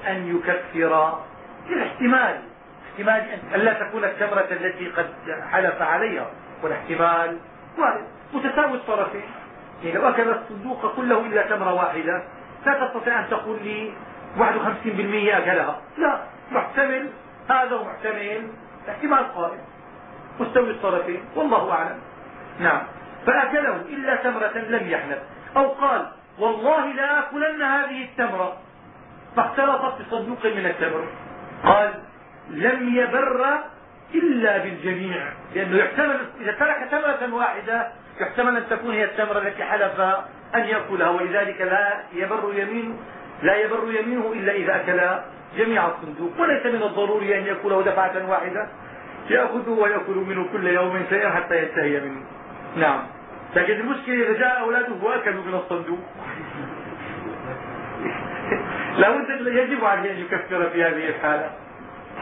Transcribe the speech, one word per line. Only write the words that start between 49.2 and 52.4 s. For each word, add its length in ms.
يأخذه 400
ويأكل 460
منه 360
كل 160
يوم 420
شيئا 200
حتى 340
ينتهي 360
منه. 260